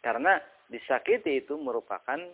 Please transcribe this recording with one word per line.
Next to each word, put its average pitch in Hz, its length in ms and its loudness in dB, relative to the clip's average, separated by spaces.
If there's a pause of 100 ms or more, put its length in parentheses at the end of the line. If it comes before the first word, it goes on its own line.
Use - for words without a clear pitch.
Karena 147 320 4 (320)
disakiti 135 720 0
itu 147 160 -6
merupakan 127 640 -4 (120)